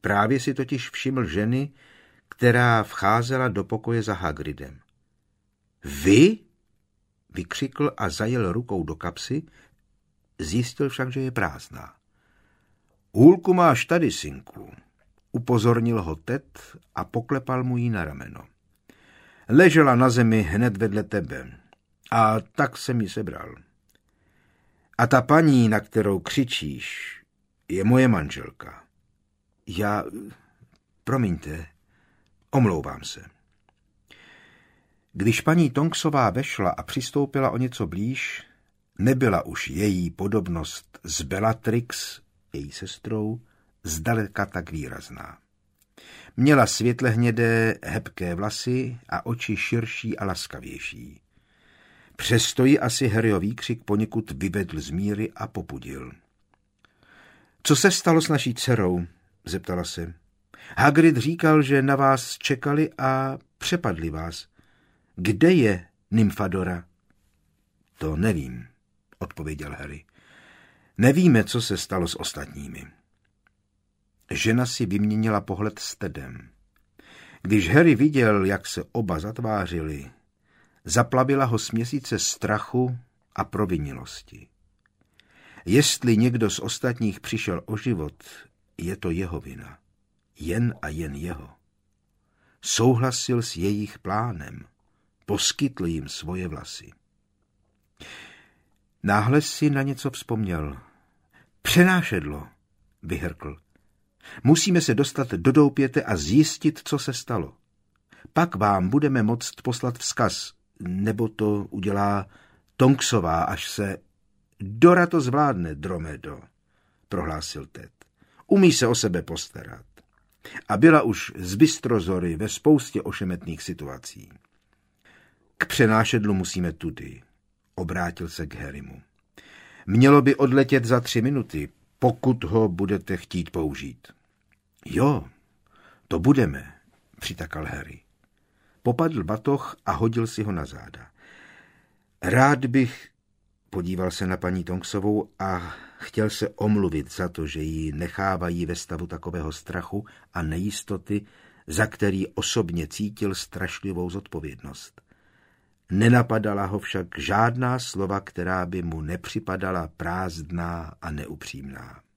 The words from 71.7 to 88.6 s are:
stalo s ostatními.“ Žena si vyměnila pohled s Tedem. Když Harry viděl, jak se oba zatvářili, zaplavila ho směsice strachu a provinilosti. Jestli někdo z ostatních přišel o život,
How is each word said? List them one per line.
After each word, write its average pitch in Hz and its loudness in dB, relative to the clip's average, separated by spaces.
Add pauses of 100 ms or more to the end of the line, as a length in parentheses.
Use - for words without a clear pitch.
stalo 87 -4
s - -8
ostatními.“ 69 -12 (1400)
Žena 120 0
si 123 -4
vyměnila 107 0
pohled 101 -6
s - -12
Tedem. 67 -12 (920)
Když 95 2
Harry 151 8
viděl, 117 4
jak 98 -2
se - -8
oba 92 -4
zatvářili, 87 -6 (720)
zaplavila 131 2
ho 113 0
směsice 120 -4
strachu 123 -2 (380)
a 98 -4
provinilosti. 85 -6 (1200)
Jestli 117 4
někdo 117 2
z - -6
ostatních 113 -4
přišel 101 -6
o 107 -6
život, 87 -6 (540)